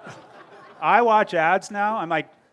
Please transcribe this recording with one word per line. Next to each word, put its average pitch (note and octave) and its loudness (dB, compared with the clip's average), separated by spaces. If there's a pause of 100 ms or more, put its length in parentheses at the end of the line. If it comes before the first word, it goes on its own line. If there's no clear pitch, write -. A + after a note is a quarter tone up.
(300)
<laughs> - -20
I F3+ 4
watch G#3+ 2
ads F3 0
now, G#3 -4
I'm E3 -8
like, D#3 -4 (240)